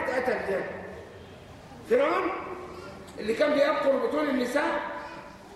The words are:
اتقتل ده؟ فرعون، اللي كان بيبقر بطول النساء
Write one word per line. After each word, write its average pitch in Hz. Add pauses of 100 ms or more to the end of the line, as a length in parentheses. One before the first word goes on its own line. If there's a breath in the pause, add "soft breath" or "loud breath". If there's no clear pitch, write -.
اتقتل 247
ده؟ 185 (1300)
فرعون، 330 (920)
اللي 214
كان 294
بيبقر 277
بطول 285
النساء 277 (760)